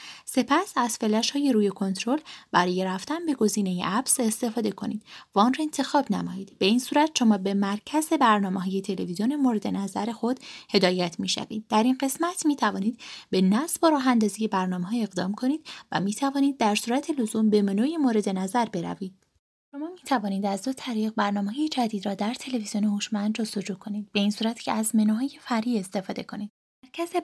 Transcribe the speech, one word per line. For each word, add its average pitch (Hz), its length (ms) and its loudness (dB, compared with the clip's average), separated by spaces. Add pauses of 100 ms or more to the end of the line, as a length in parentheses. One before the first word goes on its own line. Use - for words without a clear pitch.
(240)
سپس 277 520 0
از 240 200 0
فلش‌های 233 560 2
روی 208 180 4
کنترل 190 480 -2 (340)
برای 180 320 2
رفتن 285 420 -6
به 302 80 0
گزینهٔ 202 500 0
اپس 208 360 0
استفاده 220 500 0
کنید 202 320 -6 (320)
و 196 60 4
آن 247 140 6
را 311 100 -2
انتخاب 277 480 0
نمایید. 180 460 -6
به 185 80 4
این 220 120 4
صورت 294 400 2
شما 220 200 6
به 196 160 -2
مرکز 208 580 0
برنامه‌های 196 680 2
تلویزیون 190 560 -2
مورد 247 300 2
نظر 196 460 -4
خود 233 280 -2 (300)
هدایت 180 500 2
می‌شوید. 214 480 -6
در 220 140 4
این 254 180 2
قسمت 330 460 -2
می‌توانید 214 540 0 (300)
به 185 100 2
نصب 214 440 4
و - 20 6
راه 285 220 4
اندازی 220 400 2
برنامه‌ها 185 540 -2
اقدام 190 300 -2
کنید 262 340 -2 (260)
و 165 80 0
می‌توانید 277 560 0
در 214 180 2
صورت 240 360 0
لزوم 220 400 0
به 208 120 6
منوی 208 340 0
مورد 226 320 2
نظر 190 360 0
بروید. 180 500 -6 (580)
شما 294 220 -10
می‌توانید 208 520 -2
از 196 160 -2
دو 269 100 -4
طریق 220 440 -4
برنامه‌های 208 520 0
جدید 220 380 -2
را 202 80 -2
در 208 200 -2
تلویزیون 214 500 -4
هوشمند 208 500 -2
جستجو 208 400 -4
کنید، 208 380 -10
به 208 80 0
این 202 100 4
صورت 220 300 -2
که - 120 -4
از 220 240 0
منوهای 220 340 4 (100)
فرعی 233 380 0
استفاده 185 440 -4
کنید. - 280 -10 (340)
مرکز 339 400 -6